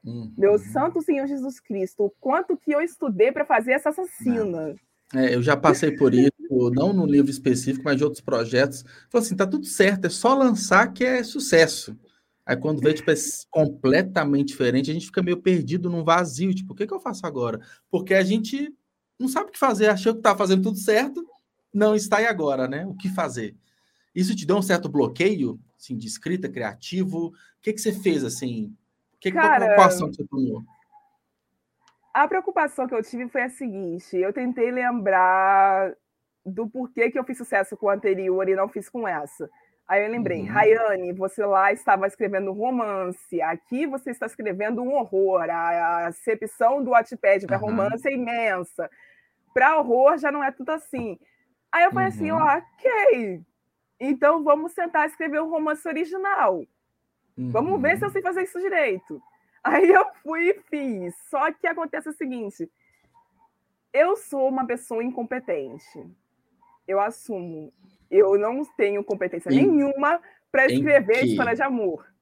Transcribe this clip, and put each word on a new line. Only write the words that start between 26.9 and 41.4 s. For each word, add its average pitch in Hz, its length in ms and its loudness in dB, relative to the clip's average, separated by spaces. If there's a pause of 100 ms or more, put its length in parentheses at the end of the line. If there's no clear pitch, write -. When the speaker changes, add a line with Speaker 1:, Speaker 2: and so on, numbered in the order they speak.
Speaker 1:
O 151 40 -12 (300)
que 214 100 -2
que 214 80 -6
você 214 120 -2
fez, 156 320 0
assim? 113 500 -8 (400)
O - 60 -20
que, 190 120 -4
qual 311 120 0
Speaker 2:
Cara, 269 220 4
Speaker 1:
preocupação 185 440 6
que - 60 -14
você 147 100 -8
tomou? 120 360 -4 (1500)
Speaker 2:
a 285 160 4
preocupação 339 580 -2
que 233 80 -6
eu 220 80 -2
tive 247 260 -8
foi 254 140 -2
a 254 80 -4
seguinte, 190 640 -8
eu 190 160 0
tentei 247 380 -2
lembrar 196 1200 4 (540)
do 202 220 -6
porquê 240 420 -2
que 269 80 -4
eu 254 60 -4
fiz 254 140 -8
sucesso 202 380 -2
com 214 100 -4
o 196 40 4
anterior 190 580 0
e 196 60 2
não 196 140 0
fiz 196 200 -10
com 233 200 -8
essa. 147 420 -8 (360)
Aí 202 180 2
eu 214 60 -4
lembrei, 180 320 -4
Speaker 1:
Uhum. 190 40 -8
Speaker 2:
"Rayane, 208 640 4
você 190 320 -4